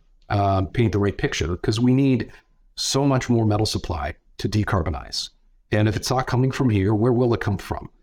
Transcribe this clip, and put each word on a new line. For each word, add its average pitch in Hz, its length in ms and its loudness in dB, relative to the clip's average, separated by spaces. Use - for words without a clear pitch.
uh, 98 320 2
paint 110 300 0
the 104 80 0
right 101 180 0
picture," - 400 -4
'cause 110 220 -2
we 123 140 4
need 131 380 2
so - 300 -2
much 135 240 2
more 113 160 4
metal 107 200 2
supply 87 480 -4
to - 100 -4
decarbonize. 95 840 -2
And 107 160 2
if 107 80 0
it's - 140 -6
not 127 180 -2
coming 127 240 0
from 131 180 0
here, 104 240 2
where 113 200 2
will 120 200 2
it 110 80 -2
come 98 160 -2
from? - 320 -8